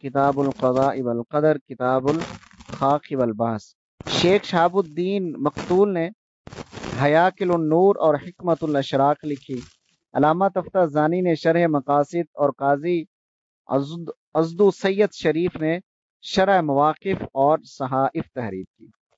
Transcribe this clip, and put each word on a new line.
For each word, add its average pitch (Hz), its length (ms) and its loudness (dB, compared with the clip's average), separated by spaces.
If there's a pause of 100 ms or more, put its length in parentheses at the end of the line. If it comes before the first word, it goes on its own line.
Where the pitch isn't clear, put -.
किताबुल 139 580 0
क़ज़ा'i 131 440 0
वल 117 200 -4 (100)
क़दर, 151 260 2
किताबुल 131 640 -2 (480)
खाक़ि 139 460 -2
वल 120 180 0
बहस। 113 400 -4 (380)
शेख 190 320 2
शहाबुद्दीन 175 960 -2
मकतूल 180 500 2
ने 175 200 -2 (880)
हयाकिलुन 170 680 2
नूर 175 320 4
और 151 200 2
हिकमतुल 160 600 -4
अशराक 139 480 0
लिखी। 139 340 -8 (560)
अलामा 156 360 2
तफ्ता 185 380 -2
जानी 151 340 0
ने 175 140 2
शरह 165 320 2
मकासिद 147 580 0 (100)
और 143 220 2
काजी 143 380 0 (720)
अज़द-, 151 440 -4 (220)
अज़दु 165 380 2
सैयद 196 420 0
शरीफ 170 420 -2
ने 160 220 -2 (460)
शरह 190 380 2
मवाकिफ 151 640 0 (100)
और 147 300 4
सहाइफ 135 600 -4
तहरीर 95 380 -8
की। - 260 -20 (280)